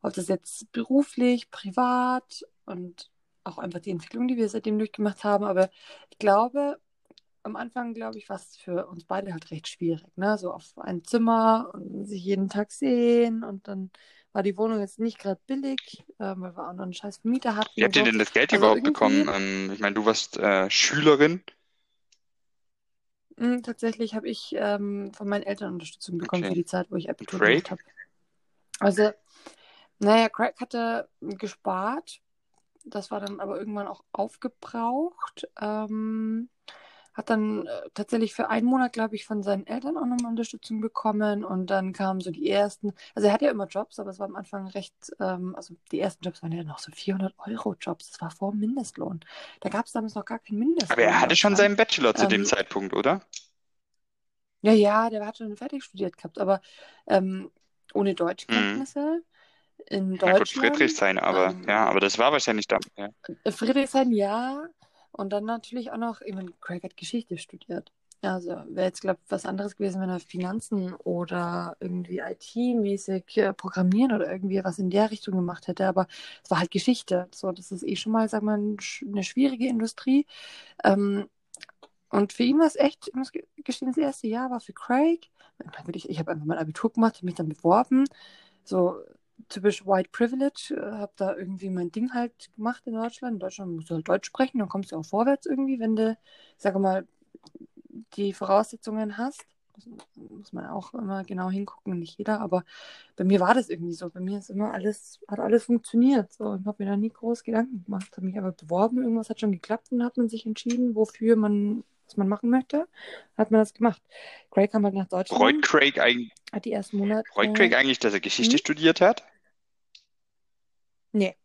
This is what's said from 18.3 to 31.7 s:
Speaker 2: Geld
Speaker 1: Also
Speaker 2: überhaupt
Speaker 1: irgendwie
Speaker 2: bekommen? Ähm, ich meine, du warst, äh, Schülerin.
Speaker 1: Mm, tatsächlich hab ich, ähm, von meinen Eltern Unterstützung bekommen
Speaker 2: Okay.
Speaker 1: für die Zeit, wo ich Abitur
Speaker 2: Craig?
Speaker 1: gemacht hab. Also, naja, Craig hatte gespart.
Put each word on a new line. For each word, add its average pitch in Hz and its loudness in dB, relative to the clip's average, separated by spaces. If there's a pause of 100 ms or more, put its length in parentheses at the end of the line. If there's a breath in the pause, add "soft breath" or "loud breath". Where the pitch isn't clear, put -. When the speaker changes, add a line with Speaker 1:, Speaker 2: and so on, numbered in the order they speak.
Speaker 2:
Geld 123 4
Speaker 1:
Also 208 4
Speaker 2:
überhaupt 110 8
Speaker 1:
irgendwie 110 4
Speaker 2:
bekommen? - 2
Ähm, 98 -2
ich 101 -10
meine, 101 0
du 107 2
warst, - 2
äh, 98 4
Schülerin. 151 6 (2000)
Speaker 1:
Mm, 247 0
tatsächlich 226 -6
hab 220 -6
ich, 233 -8
ähm, 202 -2
von 202 -10
meinen 202 -2
Eltern 196 -8
Unterstützung 170 -10
bekommen 175 -4
Speaker 2:
Okay. 196 -2
Speaker 1:
für 175 0
die 175 -2
Zeit, 185 -4
wo 190 -8
ich 175 -4
Abitur - -8
Speaker 2:
Craig? 117 4
Speaker 1:
gemacht - -10
hab. 190 -10 (1000)
Also, 208 4 (880 soft breath)
naja, 220 6
Craig - -2
hatte 233 -4 (120)
gespart. 202 -6 (640)